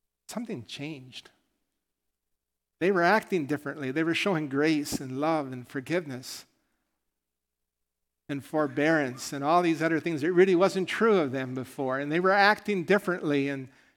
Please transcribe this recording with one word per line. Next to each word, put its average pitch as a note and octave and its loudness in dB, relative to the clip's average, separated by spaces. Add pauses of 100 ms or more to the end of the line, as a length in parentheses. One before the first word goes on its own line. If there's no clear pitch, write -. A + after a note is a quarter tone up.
(280)
Something G#3 -10
changed. C3+ -14 (1500)
They F3 2
were F3+ 2
acting F#3 2
differently. C#3+ -6
They D#3 -2
were D#3+ 0
showing D#3 0
grace D3 0
and C3 -8
love D3+ -2
and B2 -12
forgiveness C#3 -8 (1800)
and C#3 -6
forbearance D3 0
and C#3 -6
all D#3+ 4
these E3 2
other D#3+ 2
things. D#3+ -4
It E3 0
really F3+ 4
wasn't F#3 2
true G#3+ 2
of C#3+ 0
them C3 -6
before. C3 -4
And C#3+ -6
they D#3+ 0
were F#3 2
acting G3+ 2
differently, D#3 2
and C3+ -8 (260)